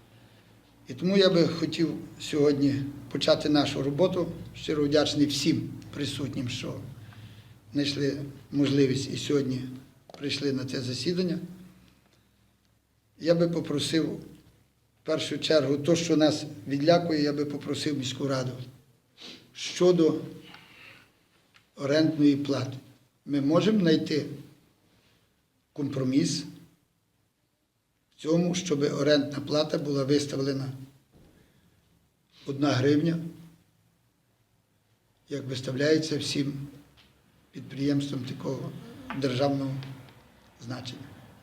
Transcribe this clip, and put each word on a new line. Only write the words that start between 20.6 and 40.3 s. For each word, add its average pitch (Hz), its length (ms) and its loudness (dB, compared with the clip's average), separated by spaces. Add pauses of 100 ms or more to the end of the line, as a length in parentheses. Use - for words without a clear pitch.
орендної 147 600 4
плати. 131 420 -4 (480)
Ми 139 160 -2
можемо 180 380 4
знайти 156 460 2 (1500)
компроміс 135 720 0 (1700)
в - 60 -20
цьому, 170 340 2
щоб 143 260 0
орендна 143 580 2
плата 156 380 0
була 139 260 -2
виставлена 135 680 0 (1700)
одна 139 260 0
гривня, 147 460 4 (2000)
як 135 160 -8
виставляється 143 720 0
всім 139 500 -2 (840)
підприємствам 139 720 -4
такого 135 480 -8 (500)
державного 135 500 0 (920)